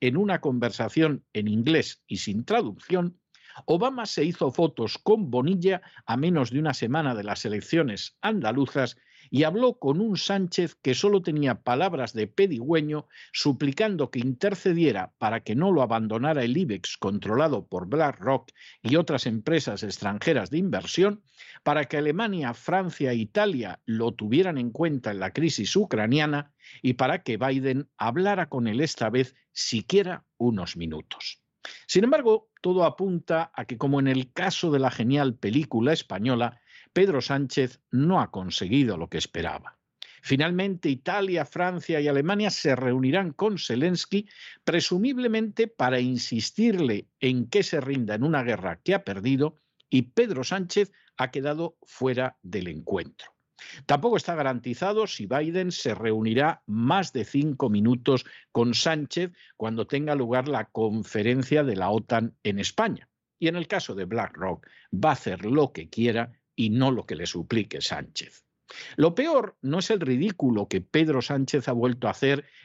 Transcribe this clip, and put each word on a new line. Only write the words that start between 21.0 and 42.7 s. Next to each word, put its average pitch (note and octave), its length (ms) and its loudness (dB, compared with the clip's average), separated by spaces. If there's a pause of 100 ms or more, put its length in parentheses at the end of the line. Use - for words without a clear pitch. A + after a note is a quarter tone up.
para D3 240 2
que - 120 -4
Alemania, D3+ 560 0
Francia E3 580 -2
e A#2+ 60 0
Italia A#2 680 -2
lo A2+ 280 -2
tuvieran C#3 440 2
en A#2+ 140 -2
cuenta C#3 400 -2
en G2+ 80 -6
la F#2 140 -4
crisis C#3+ 420 0
ucraniana C#3+ 800 0 (280)
y B2+ 120 2
para C3+ 300 0
que A#2 120 -2
Biden C3+ 600 -2
hablara F3 500 0
con A#2+ 200 -2
él A2 120 0
esta C#3 300 -2
vez B2+ 260 0 (160)
siquiera F3+ 720 -2 (140)
unos G#2+ 400 -2
minutos. - 640 -10 (460)
Sin F#3+ 180 4
embargo, A#3+ 440 4 (120)
todo F3+ 240 2
apunta E3 680 -2
a A#2 120 -10
que, B2 120 -10
como C#3 220 2
en C3+ 80 2
el C3+ 240 0
caso F3 400 -2
de C#3+ 80 4
la C3 100 2
genial B2+ 460 0
película B2 560 0
española, A#2+ 720 -2 (320)
Pedro F3+ 280 4
Sánchez C#3 600 -2 (100)
no D3+ 300 4
ha G#2+ 100 -4
conseguido G2+ 640 0
lo D#2+ 120 -6
que - 80 -6
esperaba. D2+ 600 -8 (440)
Finalmente, F3 680 0
Italia, F3+ 560 -2
Francia F3 540 -2
y D3 80 0
Alemania E3+ 420 0
se C#3 260 0